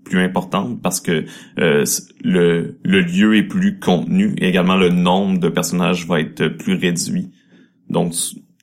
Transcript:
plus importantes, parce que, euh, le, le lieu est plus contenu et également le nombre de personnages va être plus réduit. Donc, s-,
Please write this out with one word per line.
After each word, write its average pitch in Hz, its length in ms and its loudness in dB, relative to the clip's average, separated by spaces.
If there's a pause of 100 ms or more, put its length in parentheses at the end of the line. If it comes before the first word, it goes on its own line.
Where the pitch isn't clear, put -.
plus 92 160 -2
importantes, 101 600 -2
parce 90 180 -4
que, - 240 -2 (360)
euh, 73 260 2 (360)
le, 87 600 0
le 92 180 2
lieu 98 360 2
est 98 60 4
plus 98 360 -2
contenu 92 600 0
et 92 100 0
également 90 260 2
le 90 140 4
nombre 92 500 2
de 87 80 0
personnages 87 600 -2
va 87 120 0
être 78 280 -2
plus - 260 -4
réduit. 87 580 -2 (580)
Donc, 85 220 -2
s-, - 240 -8 (280)